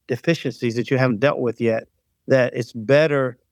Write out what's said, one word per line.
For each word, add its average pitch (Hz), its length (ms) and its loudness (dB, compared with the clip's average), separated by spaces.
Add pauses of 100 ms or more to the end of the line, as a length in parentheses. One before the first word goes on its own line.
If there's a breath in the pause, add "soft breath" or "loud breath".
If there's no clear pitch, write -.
deficiencies 123 680 -4
that 117 140 -4
you 135 80 0
haven't 123 220 0
dealt 139 200 0
with 120 200 -4
yet 113 300 0 (380)
that 127 280 2
it's - 160 -6
better 135 640 0 (140)